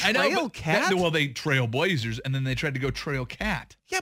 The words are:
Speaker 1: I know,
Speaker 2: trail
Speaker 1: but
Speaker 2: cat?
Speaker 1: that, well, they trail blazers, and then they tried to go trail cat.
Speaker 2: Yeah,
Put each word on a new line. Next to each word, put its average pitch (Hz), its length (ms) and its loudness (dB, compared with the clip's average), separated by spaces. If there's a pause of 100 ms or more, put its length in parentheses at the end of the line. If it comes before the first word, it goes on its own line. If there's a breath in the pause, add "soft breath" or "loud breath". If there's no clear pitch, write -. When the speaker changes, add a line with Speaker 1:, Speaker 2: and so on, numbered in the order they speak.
Speaker 1:
I 202 80 4
know, 262 100 2
Speaker 2:
trail 392 240 2
Speaker 1:
but 214 80 -8
Speaker 2:
cat? 185 360 0
Speaker 1:
that, 190 80 2
well, 175 140 2
they 151 160 2
trail 131 400 0
blazers, 117 520 0
and 135 140 -4
then 135 120 0
they 131 100 0
tried 143 180 -2
to 131 60 -4
go 131 100 0
trail 131 380 -4
cat. - 480 -6 (140)
Speaker 2:
Yeah, 370 120 -2